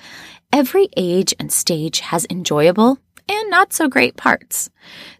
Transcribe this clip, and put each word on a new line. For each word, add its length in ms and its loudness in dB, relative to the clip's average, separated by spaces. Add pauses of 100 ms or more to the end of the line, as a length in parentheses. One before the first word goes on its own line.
(520)
Every 440 2
age 440 0
and 120 -10
stage 500 -2
has 280 -4
enjoyable 680 2 (300)
and 220 -4
not 240 2
so 140 0
great 280 0
parts. 540 -4 (500)